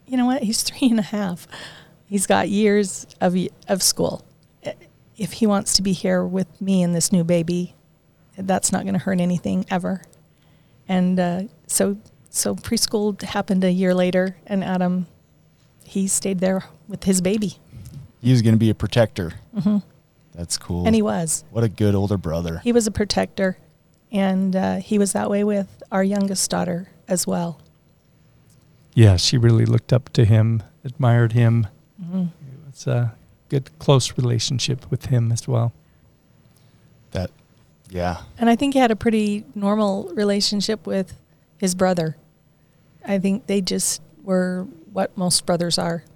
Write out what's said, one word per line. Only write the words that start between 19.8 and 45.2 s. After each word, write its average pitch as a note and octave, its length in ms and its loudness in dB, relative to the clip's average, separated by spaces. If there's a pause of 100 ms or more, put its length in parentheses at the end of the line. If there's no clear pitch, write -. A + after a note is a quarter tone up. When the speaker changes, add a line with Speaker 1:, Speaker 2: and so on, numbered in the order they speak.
Speaker 2:
That's F2 200 -6
cool. F2 280 -4
Speaker 1:
And A2 80 4
he A2+ 80 4
was. G#2+ 480 -4
Speaker 2:
What A2+ 140 -2
a A2+ 60 2
good G2+ 260 2
older G2+ 220 0
brother. E2+ 440 -4
Speaker 1:
He A#3+ 120 0
was A3+ 140 2
a A3 40 -4
protector, F#3+ 640 -2 (540)
and, F#3+ 420 0
uh, F#3+ 260 0
he G#3 200 0
was G3+ 140 2
that G#3 160 -2
way G#3 160 0
with G3+ 360 -4 (120)
our F#3+ 100 2
youngest G3 480 0
daughter F3+ 380 -4 (180)
as F3+ 180 -2
well. F3 320 -4 (1400)
Speaker 3:
Yeah, G#2 220 8
she - 220 2
really A2+ 280 4
looked A#2 280 0
up B2 180 0
to - 140 4
him, A2 360 4 (220)
admired A#2 480 2
him. A#2 360 4 (360)
Speaker 1:
Mm-hmm. F3 200 -6
Speaker 3:
It D3+ 460 -10
was - 160 -14
a A#2+ 300 0 (320)
good, C#3 220 -2 (100)
close - 380 2
relationship B2 720 -2
with - 140 -4
him A#2 260 0
as A2+ 160 -4
well. A#2 240 0 (1400)
Speaker 2:
That, F2+ 200 -4 (580)
yeah. F2 340 -4 (140)
Speaker 1:
And A#3 120 2
I A#3 80 4
think C#4 160 0
he C#4 80 4
had A#3+ 100 4
a A3 60 0
pretty G#3+ 480 0 (100)
normal G3+ 600 0
relationship G3+ 720 -2
with G3 280 -4 (440)
his F#3 180 -2
brother. F3+ 420 0 (880)
I G3+ 120 0
think G3 280 -2
they G3+ 140 0
just F#3 400 -4 (200)
were F#3 460 -2 (240)
what F#3+ 260 -4
most F3+ 280 0